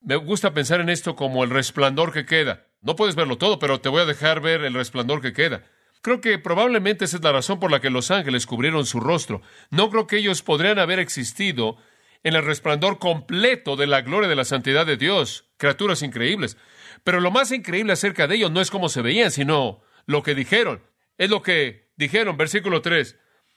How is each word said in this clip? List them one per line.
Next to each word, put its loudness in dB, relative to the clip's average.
Me -2
gusta 0
pensar 0
en -2
esto -4
como -2
el 0
resplandor 0
que -6
queda. -2
No -2
puedes 0
verlo -2
todo, 0
pero 0
te -2
voy 2
a 4
dejar 0
ver 0
el -2
resplandor -4
que -6
queda. -2
Creo 0
que 2
probablemente 0
esa -4
es -8
la 4
razón 0
por 0
la 4
que -2
los 0
ángeles 0
cubrieron 0
su -4
rostro. -2
No 2
creo 0
que -2
ellos 0
podrían 2
haber 2
existido -4
en 0
el 2
resplandor 0
completo 0
de 0
la 4
gloria 0
de 2
la 0
santidad 0
de 0
Dios. -2
Criaturas 0
increíbles. -4
Pero 2
lo 2
más 2
increíble -2
acerca 0
de 0
ellos 2
no 2
es 0
cómo -2
se -4
veían, 2
sino 0
lo 0
que 0
dijeron. 0
Es 0
lo 0
que -2
dijeron, 0
versículo 0
tres. 0